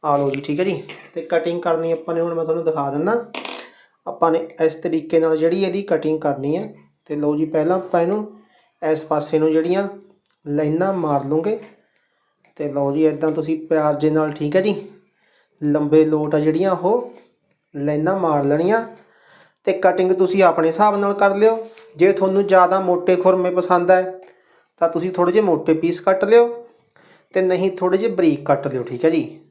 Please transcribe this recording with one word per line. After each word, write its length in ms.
ਆ 120
ਲਓ 140
ਜੀ, 100
ਠੀਕ 200
ਹੈ 40
ਜੀ। 180
ਤੇ 80
ਕਟਿੰਗ 400
ਕਰਨੀ 300
ਆਪਾਂ 220
ਨੇ, 60
ਹੁਣ 140
ਮੈਂ 100
ਤੁਹਾਨੂੰ 200
ਦਿਖਾ 260
ਦਿੰਦਾ। 340
ਆਪਾਂ 240
ਨੇ 160
ਇਸ 160
ਤਰੀਕੇ 440
ਨਾਲ 160
ਜਿਹੜੀ 260
ਇਹਦੀ 220
ਕਟਿੰਗ 360
ਕਰਨੀ 360
ਹੈ। 160
ਤੇ 100
ਲਓ 200
ਜੀ, 100
ਪਹਿਲਾਂ 300
ਆਪਾਂ 260
ਇਹਨੂੰ 240
ਇਸ 220
ਪਾਸੇ 340
ਨੂੰ 140
ਜਿਹੜੀਆਂ 360
ਲਾਈਨਾਂ 500
ਮਾਰ 300
ਲੂੰਗੇ। 340
ਤੇ 160
ਲਓ 200
ਜੀ, 140
ਇੱਦਾਂ 260
ਤੁਸੀਂ 260
ਪਿਆਰ 260
ਜੇ 160
ਨਾਲ, 220
ਠੀਕ 240
ਹੈ 40
ਜੀ, 140
ਲੰਬੇ 460
ਲੋਟ 280
ਆ 60
ਜਿਹੜੀਆਂ 320
ਉਹ 400
ਲਾਈਨਾਂ 440
ਮਾਰ 260
ਲੈਣੀਆਂ। 400
ਤੇ 80
ਕਟਿੰਗ 380
ਤੁਸੀਂ 300
ਆਪਣੇ 260
ਹਿਸਾਬ 280
ਨਾਲ 180
ਕਰ 220
ਲਿਓ। 220
ਜੇ 160
ਤੁਹਾਨੂੰ 340
ਜ਼ਿਆਦਾ 340
ਮੋਟੇ 360
ਖੁਰਮੇ 360
ਪਸੰਦ 380
ਹੈ 300
ਤਾਂ 80
ਤੁਸੀਂ 220
ਥੋੜ੍ਹੇ 220
ਜਿਹੇ 120
ਮੋਟੇ 300
ਪੀਸ 260
ਕੱਟ 240
ਲਿਓ 220
ਤੇ 80
ਨਹੀਂ 300
ਥੋੜ੍ਹੇ 260
ਜਿਹੇ 140
ਬਰੀਕ 340
ਕੱਟ 200
ਲਿਓ, 160
ਠੀਕ 220
ਹੈ 60
ਜੀ। 280